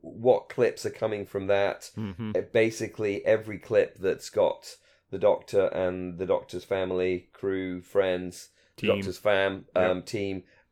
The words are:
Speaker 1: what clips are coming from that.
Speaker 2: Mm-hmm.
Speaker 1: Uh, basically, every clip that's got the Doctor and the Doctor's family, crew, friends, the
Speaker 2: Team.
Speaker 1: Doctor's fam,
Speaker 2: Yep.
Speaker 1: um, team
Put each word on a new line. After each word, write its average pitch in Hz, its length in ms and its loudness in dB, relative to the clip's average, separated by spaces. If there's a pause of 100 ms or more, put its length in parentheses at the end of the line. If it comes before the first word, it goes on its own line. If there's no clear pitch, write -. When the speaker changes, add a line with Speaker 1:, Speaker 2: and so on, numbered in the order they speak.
Speaker 1:
what - 460 2
clips - 360 0
are - 60 -2
coming 107 340 -4
from 98 220 -6
that. 98 500 0
Speaker 2:
Mm-hmm. 107 400 -6
Speaker 1:
Uh, 92 40 0 (120)
basically, 110 720 0
every 104 340 0
clip - 400 2
that's 90 300 -2
got - 480 0 (340)
the 127 80 -8
Doctor 95 500 2
and 90 500 -4
the 92 80 -4
Doctor's - 380 -2
family, 92 680 -2
crew, 95 480 -4
friends, 90 680 -2 (280)
the - 120 -12
Speaker 2:
Team. 101 80 4
Speaker 1:
Doctor's 95 220 -6
fam, 98 460 2 (120)
Speaker 2:
Yep. 92 140 4
Speaker 1:
um, 90 120 -2
team 98 400 -6 (300)